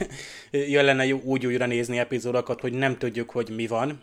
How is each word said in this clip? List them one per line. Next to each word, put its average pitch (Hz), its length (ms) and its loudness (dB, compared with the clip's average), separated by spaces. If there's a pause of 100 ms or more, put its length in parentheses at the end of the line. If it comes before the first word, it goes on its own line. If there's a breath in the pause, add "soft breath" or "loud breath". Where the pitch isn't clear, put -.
(340 loud breath)
<laughs> - 180 -20
jön 143 340 4
lenne 135 200 6
jó 135 180 2
úgy 127 220 0
újra 123 200 0
nézni 120 340 0
epizódokat, 120 640 -2
hogy 127 120 -2
nem 131 240 0
tudjuk, 120 320 -4
hogy 117 200 -2
mi 113 180 -4
van, 127 360 -2